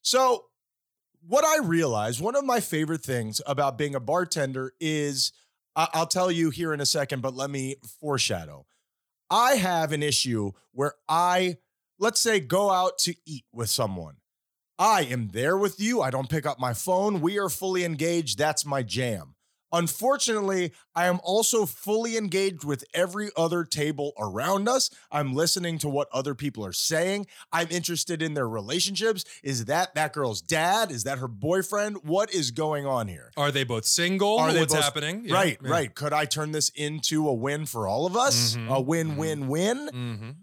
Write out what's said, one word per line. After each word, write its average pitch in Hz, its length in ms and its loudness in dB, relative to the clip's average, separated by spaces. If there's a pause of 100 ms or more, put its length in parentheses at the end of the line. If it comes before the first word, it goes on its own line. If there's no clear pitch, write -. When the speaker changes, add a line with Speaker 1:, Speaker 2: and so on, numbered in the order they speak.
Speaker 1:
So 254 420 4 (800)
what 254 180 4
I 311 220 4
realized, 123 540 2
one 226 160 0
of 277 80 2
my 247 160 2
favorite 156 420 -2
things 117 440 -4
about 139 320 0
being 143 180 -2
a 131 40 -2
bartender 135 800 -2
is, 147 520 -2 (420)
I, 160 180 2
I'll 160 140 2
tell 185 240 0
you 165 200 2
here 160 220 -4
in 147 80 -4
a 139 60 0
second, 139 340 0
but 131 140 -4
let 139 160 -4
me 135 260 -6 (240)
foreshadow. 87 640 -2 (640)
I 240 280 4
have 175 360 2
an 151 100 -2
issue 117 500 0 (200)
where 139 220 -2 (140)
I, 180 500 2 (400)
let's 220 220 2
say, 220 200 4
go 185 300 2
out 185 300 2
to 175 140 0 (120)
eat 147 260 -12
with 113 160 -4
someone. 92 480 -2 (600)
I 202 240 4
am 123 300 -2
there 131 260 0
with 196 220 0
you. 226 200 0
I 131 100 0
don't 135 200 -4
pick 151 160 -2
up 139 120 -2
my 123 140 -2
phone. 185 480 0
We 180 180 0
are 202 120 0
fully 185 340 -2
engaged. 160 540 -2
That's 151 260 2
my 139 180 -2
jam. 101 520 -4 (540)
Unfortunately, 208 840 0 (220)
I 175 120 2
am 180 180 2
also 214 400 2
fully 226 540 -2
engaged 190 440 -2
with 143 300 -4
every 185 440 -2
other 165 280 2
table 147 540 -2
around 175 500 0
us. 240 220 2 (200)
I'm 143 220 0
listening 170 460 0
to 151 100 -2
what 143 240 0
other 135 220 -2
people 131 320 -6
are 92 60 -8
saying. 180 540 0 (260)
I'm 165 180 2
interested 170 500 -4
in 160 140 -2
their 135 140 0
relationships. 180 760 -2 (180)
Is 131 220 -2
that 160 300 0
that 151 180 0
girl's 123 300 -2
dad? 180 480 2
Is 117 140 -6
that 135 140 -2
her 127 100 -6
boyfriend? 190 760 -2
What 196 300 0
is 151 160 0
going 151 360 -2
on 123 220 0
here? 85 280 -14
Speaker 2:
Are 143 140 2
they 135 140 0
both 117 220 -2
single? 190 520 2
Speaker 1:
Are 160 140 4
they 160 80 4
Speaker 2:
What's 156 140 4
Speaker 1:
both 151 100 4
Speaker 2:
happening? 156 400 -2
Yeah, 175 100 0
Speaker 1:
Right, 180 280 2
Speaker 2:
yeah. 131 80 -6
Speaker 1:
right. 151 240 0
Could 147 180 -4
I 151 140 2
turn 151 260 -4
this 156 180 0
into 151 580 -2
a 135 60 2
win 139 300 -2
for 117 240 -4
all 117 180 0
of 180 100 -2
us? 165 400 2
Speaker 2:
Mm-hmm. 113 160 -6
Speaker 1:
A 135 80 4
win, 160 280 0
Speaker 2:
Mm-hmm. 147 100 -4
Speaker 1:
win, 151 300 -2
win? 214 440 0
Speaker 2:
Mm-hmm. 117 380 -8 (120)